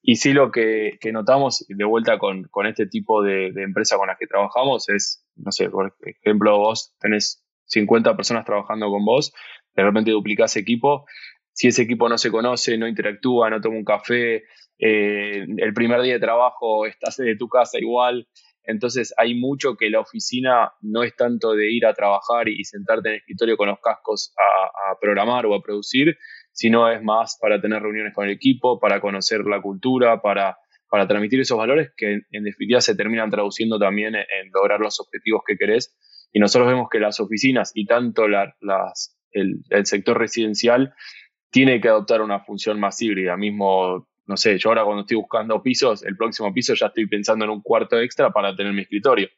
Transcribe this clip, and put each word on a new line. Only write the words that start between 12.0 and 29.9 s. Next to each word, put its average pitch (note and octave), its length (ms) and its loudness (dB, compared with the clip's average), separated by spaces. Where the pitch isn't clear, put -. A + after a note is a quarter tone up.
no A#2 80 2
se A2+ 140 -2
conoce, A#2 480 -2
no A2+ 80 -2
interactúa, A2 640 0
no A2 100 -2
toma A2+ 160 -4
un G#2+ 80 -8
café, A2+ 600 0
eh, G#2 680 0
el G#2+ 160 -2
primer A#2 280 2
día B2+ 120 0
de A2+ 60 -2
trabajo A2+ 680 0
estás A2 300 -8
de A#2 200 -2
tu A2+ 120 -8
casa B2 300 2
igual. A#2+ 500 -2
Entonces A#2 520 -4
hay A#2 160 2
mucho B2+ 420 -2
que A2 140 -2
la A2 100 2
oficina B2 800 0
no G#2+ 220 -4
es A#2+ 140 -4
tanto A#2 360 0
de G#2+ 180 0
ir A#2 140 0
a A2 80 4
trabajar A2+ 560 0
y G#2 160 -6
sentarte G#2+ 440 -4
en G#2+ 60 -4
el G#2 60 -10
escritorio A2+ 360 -2
con G2+ 120 0
los G2+ 120 -4
cascos - 580 -4
a, G2 540 0
a - 60 -6
programar G#2+ 480 0
o G#2 80 2
a G2 80 -4
producir, B2+ 540 -2
sino A#2 400 4
es A2 120 -2
más A2 380 0
para G#2 200 2
tener G#2+ 220 -4
reuniones G#2+ 320 -6
con G2+ 120 -4
el G2+ 60 -4
equipo, B2 480 0
para G2+ 200 2
conocer G2+ 440 -2
la G2+ 160 -2
cultura, A2+ 640 2